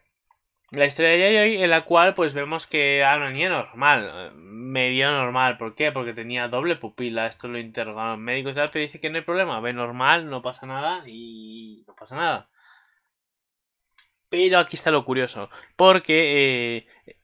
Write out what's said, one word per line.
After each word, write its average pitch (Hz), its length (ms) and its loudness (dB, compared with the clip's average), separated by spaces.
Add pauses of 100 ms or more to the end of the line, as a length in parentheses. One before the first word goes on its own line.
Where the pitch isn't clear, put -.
(720)
la 143 120 2
historia 160 280 2
de 175 80 4
Yayoi, 208 420 4
en 175 80 4
la 165 160 4
cual 175 280 6
pues 156 200 0
vemos 147 320 -6
que 143 320 2
era 139 180 4
una 143 140 -4
niña 151 180 -2
normal, 127 640 0
eh, 87 220 -12
medio 127 760 -2
normal. 127 460 0
¿Por 113 180 -8
qué? 151 180 0
Porque 120 200 -6
tenía 120 360 -6
doble 143 280 -2
pupila. 113 500 -6
Esto 113 220 -12
lo 120 100 -8
interrogaron 110 640 -8
médicos 131 320 -4
y 131 40 -16
tal, 147 140 -2
pero 151 140 -4
dice 147 160 -12
que 156 80 -6
no 156 80 -6
hay 160 80 -6
problema, 170 360 -2
ve 120 120 -4
normal, 127 560 0
no 127 140 -8
pasa 127 240 -8
nada 151 400 -6
y 113 840 -18
no 104 80 -20
pasa 120 200 -16
nada. 156 340 -4 (1800)
Pero 180 320 4
aquí 165 160 -2
está - 160 0
lo 139 120 2
curioso, 127 460 -4 (240)
porque, 143 1120 2 (180)
eh, - 200 -20